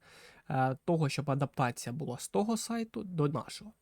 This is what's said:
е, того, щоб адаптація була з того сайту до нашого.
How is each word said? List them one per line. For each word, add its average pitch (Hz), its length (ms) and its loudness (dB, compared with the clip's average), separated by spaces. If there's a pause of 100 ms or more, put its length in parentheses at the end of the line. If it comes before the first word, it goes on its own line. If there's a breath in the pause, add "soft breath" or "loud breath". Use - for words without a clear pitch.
(500 loud breath)
е, 131 360 4
того, 160 240 4
щоб 139 220 -2
адаптація 131 600 0
була 123 240 -4
з - 100 -10
того 214 300 0
сайту 226 460 -4
до 170 240 2
нашого. 156 540 -4